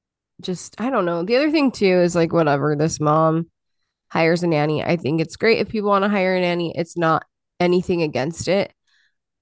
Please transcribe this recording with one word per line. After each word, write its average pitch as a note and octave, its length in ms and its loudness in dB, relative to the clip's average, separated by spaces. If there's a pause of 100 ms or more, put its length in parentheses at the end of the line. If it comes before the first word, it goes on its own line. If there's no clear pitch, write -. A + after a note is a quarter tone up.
(420)
just, - 380 -8
I A#3 100 -4
don't G#3+ 160 0
know. E3+ 180 -2
The A3+ 120 0
other D4 160 2
thing C#4+ 200 2
too F#3 280 2
is, F3 160 2
like, E3 160 2
whatever, D3+ 460 0
this D#3 240 -2
mom D#3+ 460 2 (640)
hires E3+ 340 2
a F3 40 0
nanny. D3+ 340 0
I E3+ 140 -2
think D#3+ 240 -2
it's D#3 160 -4
great A3 240 2
if G#3 80 -2
people G#3 220 -4
wanna G3 180 2
hire F#3 280 0
a F#3 60 0
nanny. F3 360 -2
It's E3 200 -6
not D#3+ 280 0 (340)
anything F3+ 420 2
against D3+ 460 -4
it. F#3+ 260 0 (680)